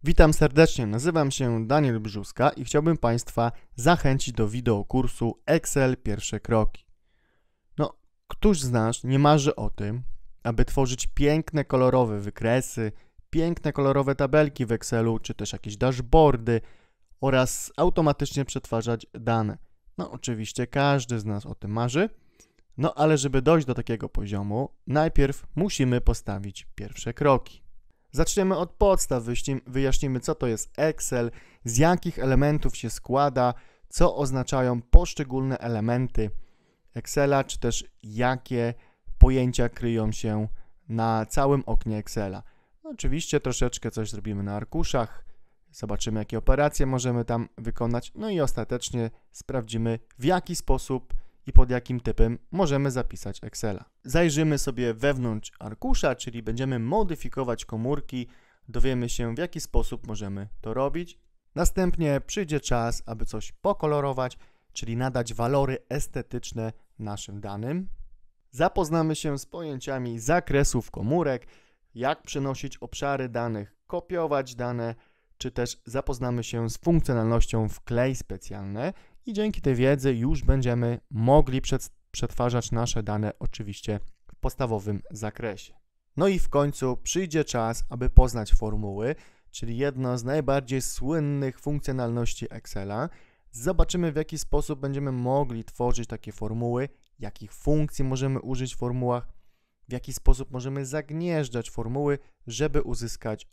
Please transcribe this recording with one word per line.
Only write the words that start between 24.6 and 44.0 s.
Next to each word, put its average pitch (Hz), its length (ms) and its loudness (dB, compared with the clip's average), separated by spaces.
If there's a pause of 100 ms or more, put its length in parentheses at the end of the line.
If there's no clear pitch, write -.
najpierw 143 680 4
musimy 131 460 2
postawić 101 760 -2
pierwsze 104 380 -10
kroki. - 500 2 (480)
Zaczniemy 185 460 2
od 175 140 -4
podstaw, 185 520 4
wyjaśni-, 120 440 -2
wyjaśnimy, 131 520 2
co 151 160 -2
to 127 120 -2
jest 110 300 -4
Excel, 127 540 0 (320)
z 117 140 -2
jakich 170 420 2
elementów 139 580 2
się 117 120 -6
składa, 127 640 0 (360)
co 160 260 8
oznaczają 127 680 2
poszczególne 135 760 6
elementy 117 760 -2 (600)
Excela, 139 500 0
czy - 160 -8
też 117 260 -2 (180)
jakie 120 680 -2 (440)
pojęcia 127 520 6
kryją 113 420 -2
się 107 360 -4 (420)
na 113 360 -2
całym 139 400 0
oknie 113 320 0
Excela. 98 460 -8 (400)
Oczywiście 180 560 -2
troszeczkę 123 520 -2
coś 107 180 -6